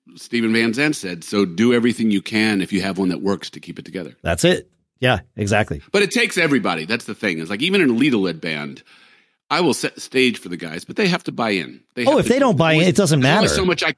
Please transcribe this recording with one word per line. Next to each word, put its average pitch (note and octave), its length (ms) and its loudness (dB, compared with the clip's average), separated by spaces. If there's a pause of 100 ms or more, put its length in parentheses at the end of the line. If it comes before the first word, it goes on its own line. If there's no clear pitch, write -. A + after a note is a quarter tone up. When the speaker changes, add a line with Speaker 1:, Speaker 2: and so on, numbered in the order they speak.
(160)
Speaker 1:
Steven A2+ 360 -2
Van A2+ 220 2
Zandt D3 220 0
said, F2 280 -8
"So G2+ 220 0
do G#2+ 260 2
everything A2+ 380 2
you G2 100 2
can G#2+ 400 0
if F2 140 -4
you F#2+ 80 0
have F#2+ 160 -4
one F#2+ 100 0
that D#2+ 140 -4
works F#2+ 280 -2
to - 100 -18
keep E2+ 180 -14
it - 80 -14
together." F2 360 -12
Speaker 2:
That's E2+ 220 -2
it. - 260 0 (280)
Yeah, B2+ 220 0 (160)
exactly. G#2 440 0 (100)
Speaker 1:
But G3+ 120 2
it G3 80 -2
takes A#3+ 260 -2
everybody. G2+ 480 0
That's A2+ 220 -4
the G#2+ 80 -10
thing. F2+ 260 -4
It's D#2+ 80 -8
like, G2+ 140 -6
even F#3+ 180 2
in D3 80 4
a A#2 60 2
leader-led G#2+ 440 0
band, D2 440 -8 (640)
I D#3 140 0
will C#3 100 4
set - 220 -4
the C3 80 -18
stage B2+ 360 0
for F2+ 120 -12
the E2+ 80 -8
guys, E2 260 -10
but - 120 -16
they G#3 120 2
have F3 160 -2
to D3 80 -6
buy A#2+ 200 -2
in. D2 280 -4 (140)
They B2 100 -4
Speaker 2:
Oh, B3+ 80 2
Speaker 1:
have C4 80 4
Speaker 2:
if - 60 0
Speaker 1:
to A#3 80 4
Speaker 2:
they C4+ 40 2
don't A#3+ 200 4
buy D#3+ 160 4
in, D#3 60 4
Speaker 1:
there's F3+ 100 4
Speaker 2:
it - 60 0
doesn't D3+ 280 4
Speaker 1:
only C3 60 4
Speaker 2:
matter. G3 180 2
Speaker 1:
so - 160 0
much F3+ 180 0
I, D#3+ 160 -2